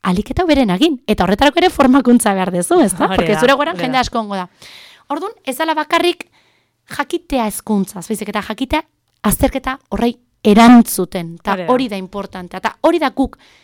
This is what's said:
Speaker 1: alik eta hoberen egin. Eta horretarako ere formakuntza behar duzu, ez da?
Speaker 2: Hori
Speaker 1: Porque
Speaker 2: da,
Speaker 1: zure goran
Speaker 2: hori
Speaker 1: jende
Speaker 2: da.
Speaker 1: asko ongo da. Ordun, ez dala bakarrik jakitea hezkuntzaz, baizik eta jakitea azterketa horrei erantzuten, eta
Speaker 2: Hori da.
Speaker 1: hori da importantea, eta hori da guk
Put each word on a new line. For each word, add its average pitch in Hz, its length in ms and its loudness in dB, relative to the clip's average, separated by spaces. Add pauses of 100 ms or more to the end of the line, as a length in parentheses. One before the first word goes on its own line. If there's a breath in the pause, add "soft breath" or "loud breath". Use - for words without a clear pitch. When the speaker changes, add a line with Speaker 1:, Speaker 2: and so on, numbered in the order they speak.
Speaker 1:
alik 190 260 -2
eta 302 140 -2
hoberen 277 260 2
egin. 247 360 0
Eta 208 180 0
horretarako 269 340 2
ere 349 120 2
formakuntza 247 640 4
behar 190 180 -2
duzu, 185 280 0
ez 196 160 2
da? - 100 -2
Speaker 2:
Hori 190 100 -2
Speaker 1:
Porque 170 180 0
Speaker 2:
da, - 60 0
Speaker 1:
zure 247 140 4
goran 294 200 -2
Speaker 2:
hori 359 100 -8
Speaker 1:
jende 262 120 -4
Speaker 2:
da. 254 40 2
Speaker 1:
asko 247 180 -4
ongo 208 160 -6
da. 180 140 -6 (600 loud breath)
Ordun, 320 220 -8 (140)
ez 254 120 -6
dala 320 180 -2
bakarrik 330 540 -2 (600)
jakitea 277 580 -6
hezkuntzaz, 196 640 -6
baizik 214 200 -8
eta 208 140 -6
jakitea 262 400 -6 (400)
azterketa 262 560 -2 (120)
horrei 233 260 -2 (280)
erantzuten, 208 960 4
eta 202 120 -4
Speaker 2:
Hori 185 140 -4
da. 247 60 0
Speaker 1:
hori 254 160 -2
da 202 80 -8
importantea, 190 640 -12
eta 220 220 -6
hori 339 180 2
da 294 120 0
guk - 260 -4 (280 soft breath)